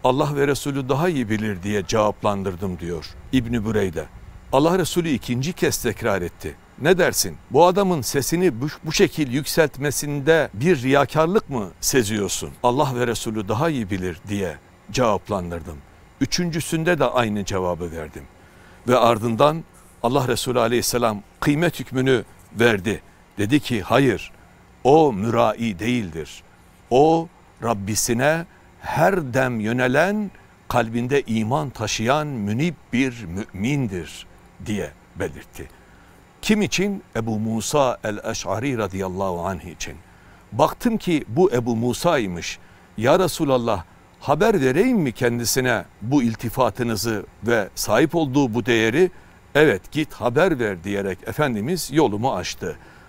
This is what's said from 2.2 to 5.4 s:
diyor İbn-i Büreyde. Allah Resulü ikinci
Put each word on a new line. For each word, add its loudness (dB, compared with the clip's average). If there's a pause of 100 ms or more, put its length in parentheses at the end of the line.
diyor -8 (260)
İbn-i -2
Büreyde. -2 (480)
Allah 4
Resulü -2
ikinci -2